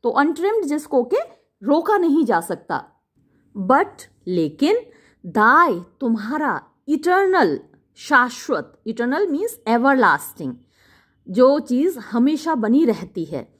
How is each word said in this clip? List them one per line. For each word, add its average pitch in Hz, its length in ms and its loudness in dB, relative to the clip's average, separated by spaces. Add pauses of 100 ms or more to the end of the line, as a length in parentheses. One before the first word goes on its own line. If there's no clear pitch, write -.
तो 247 60 -2
अनट्रिम्ड 330 560 0
जिसको 285 380 -2
के 453 400 -4 (200)
रोका 320 340 0
नहीं 330 280 2
जा 185 160 0
सकता। - 440 -8 (720)
But, 254 300 2 (400)
लेकिन, 180 500 0 (500)
thy, 220 560 4 (160)
तुम्हारा, 226 640 -2 (260)
इटर्नल, 339 720 2 (360)
शाश्वत, 247 920 -2
इटर्नल 247 400 -2
मीन्स 349 400 -4
एवरलास्टिंग, 226 840 0 (760)
जो 262 300 4
चीज़ 285 400 -2
हमेशा 277 560 -2
बनी 240 300 2
रहती 180 400 -4
है 147 340 -12